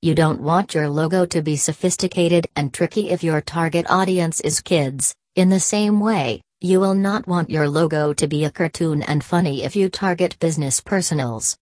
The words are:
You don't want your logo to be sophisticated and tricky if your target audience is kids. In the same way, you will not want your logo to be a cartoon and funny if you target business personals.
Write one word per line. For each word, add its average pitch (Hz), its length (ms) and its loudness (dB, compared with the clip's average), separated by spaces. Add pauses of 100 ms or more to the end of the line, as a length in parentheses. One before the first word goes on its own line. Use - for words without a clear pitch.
You 160 140 2
don't 151 260 2
want 170 320 0
your 151 160 0
logo 160 380 0
to 170 140 -2
be 151 140 -2
sophisticated 170 880 0 (120)
and 143 160 -2
tricky 175 360 -2
if 175 140 -2
your 156 160 2
target 165 500 -2
audience 180 520 0
is 156 180 -2
kids. 139 560 0 (220)
In 185 100 4
the 190 140 4
same 208 400 2
way, 151 400 0 (180)
you 185 200 2
will 196 160 2
not 196 320 -2
want 175 240 0
your 151 180 2
logo 151 440 0
to 151 140 -2
be 151 180 0
a 147 40 0
cartoon 160 540 -2
and 151 200 -2
funny 165 400 0
if 135 120 -4
you 196 140 2
target 180 500 -2
business 151 420 -2
personals. 143 800 -2